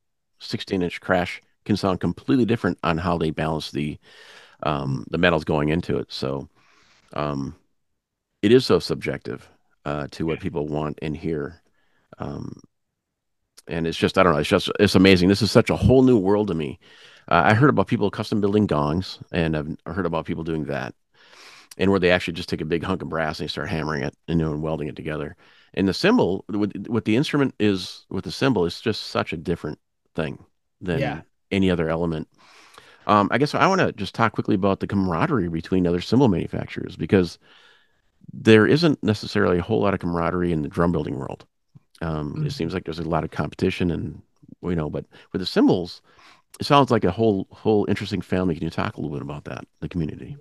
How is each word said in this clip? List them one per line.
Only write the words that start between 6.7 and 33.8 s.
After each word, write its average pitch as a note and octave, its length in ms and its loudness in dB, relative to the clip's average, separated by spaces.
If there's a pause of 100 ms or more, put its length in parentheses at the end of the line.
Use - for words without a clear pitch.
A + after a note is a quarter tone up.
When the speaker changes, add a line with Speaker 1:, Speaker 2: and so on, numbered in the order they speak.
Speaker 1:
um, C#2+ 420 -6 (840)
it G#2+ 100 4
is B2+ 140 6
so F#2 120 4
subjective, C2+ 720 -8 (380)
uh, C#2+ 240 -6
to - 160 -8
what D#2+ 80 -2
Speaker 2:
Yeah. - 80 -10
Speaker 1:
people D2+ 260 -6
want D2+ 320 -6
and D2+ 160 -6
hear. D#2+ 460 -6 (560)
Um, - 420 -12 (1040)
and E2 200 -4
it's E2 120 -6
just, - 180 0
I F#2+ 60 8
don't F2 100 6
know, D2 60 2
it's D2+ 100 0
just, F#2+ 300 2
it's G2+ 160 4
amazing. F#2 340 8
This G2 140 4
is G2+ 80 0
such - 200 4
a D#2+ 60 0
whole C3 260 6
new B2+ 160 6
world G2+ 300 2
to F2+ 60 -4
me. D2 240 -6 (500)
Uh, E2 180 4
I G#2+ 80 8
heard C3 160 6
about G2+ 180 2
people G#2 220 0
custom A2 300 -4
building G2+ 260 2
gongs, D2+ 520 -2 (140)
and D#2+ 240 0
I've D2+ 200 -6 (160)
heard F2+ 140 -2
about E2 180 -4
people E2 200 -6
doing D#2 220 -4
that, C2 280 -6 (840)
and F#2+ 140 2
where G2 80 4
they F2 140 4
actually F2+ 220 0
just F2+ 140 -10
take E2+ 120 -6
a E2 40 -6
big D#2+ 200 -2
hunk F#2 180 -4
of D2+ 60 -8
brass D#2+ 320 -4
and D2+ 80 -8
they - 20 -8
start D2+ 180 -6
hammering D2+ 360 -4
it, C#2 100 -6 (140)
you E2 80 0
know, D#2 160 0
and D2 100 -6
welding D#2 240 -4
it C#2 80 -10
together. D2+ 420 -10 (380)
And G2 140 0
the F2+ 40 2
cymbal, D3+ 560 2
with, G2+ 400 -4
with A2 160 -2
the G#2+ 120 2
instrument C#3 420 0
is, G2 500 -2
with F#2 160 -6
the F#2 60 -10
cymbal, G#2+ 360 2
it's - 140 -6
just - 280 -6
such A2 240 -4
a D#2+ 40 -6
different E2 440 -6 (340)
thing D#2 280 -6 (380)
than F2 200 -4
Speaker 2:
Yeah. A#2 200 -4 (300)
Speaker 1:
Any G2 200 2
other E2 180 0
element. E2 400 -2 (800)
Um, G#2 240 4
I A#2+ 80 2
guess D3 160 0
I C#3 120 4
wanna F3 260 2